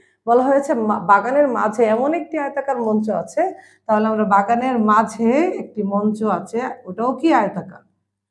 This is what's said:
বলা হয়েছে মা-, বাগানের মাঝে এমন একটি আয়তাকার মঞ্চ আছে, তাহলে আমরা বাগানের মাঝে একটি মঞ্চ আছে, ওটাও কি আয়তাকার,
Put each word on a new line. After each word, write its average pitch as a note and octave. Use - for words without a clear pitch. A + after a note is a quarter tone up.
বলা A#3+
হয়েছে C#4
মা-, G#3+
বাগানের A3+
মাঝে A3
এমন A#3
একটি D#4+
আয়তাকার C4+
মঞ্চ G#3+
আছে, G#3
তাহলে G#3+
আমরা A3
বাগানের A#3
মাঝে A3
একটি C#4+
মঞ্চ G#3
আছে, G#3+
ওটাও A3
কি D4+
আয়তাকার, G3